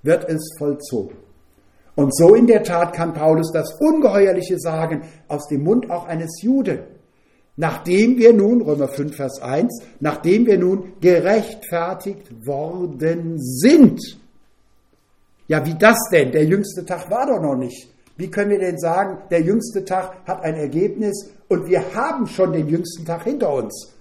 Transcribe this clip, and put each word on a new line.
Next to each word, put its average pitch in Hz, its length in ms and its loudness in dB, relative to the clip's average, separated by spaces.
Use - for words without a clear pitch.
wird 165 260 0
es 160 120 -4
vollzogen. 131 600 -6
Und 139 200 0
so 170 180 8
in 233 140 6
der 226 160 4
Tat 170 300 -2
kann 165 200 -4
Paulus 160 380 2
das - 280 -4
Ungeheuerliche 196 800 2
sagen 160 460 -4
aus 147 220 -8
dem 143 160 -2
Mund 233 260 0
auch 175 160 -6
eines 165 340 -8
Juden. 233 380 0
„Nachdem 185 600 0
wir 233 140 8
nun“, 220 300 4
Römer 143 260 -2
fünf, 143 300 -8
Vers 135 240 -8
eins, 151 420 -4
„nachdem 170 460 2
wir 208 120 4
nun 185 440 -2
gerechtfertigt 175 1500 0
worden 165 880 -4
sind.“ 160 800 4
Ja, 151 160 0
wie 160 120 -2
das 220 200 4
denn? 143 200 4
Der 156 140 2
jüngste 185 400 -2
Tag 175 260 -8
war 254 160 -2
doch 226 140 0
noch 143 160 -2
nicht. 123 320 -10
Wie 180 160 -10
können 202 200 -2
wir 202 80 2
denn 175 200 -4
sagen, 180 380 -2
der 170 120 2
jüngste 202 420 -2
Tag - 420 -6
hat - 160 -8
ein 160 140 -4
Ergebnis 180 760 -4
und 170 180 -2
wir 180 260 -2
haben 262 340 -4
schon 180 260 -2
den 156 160 -2
jüngsten 170 360 -6
Tag 165 200 -10
hinter 233 280 -2
uns? - 360 -8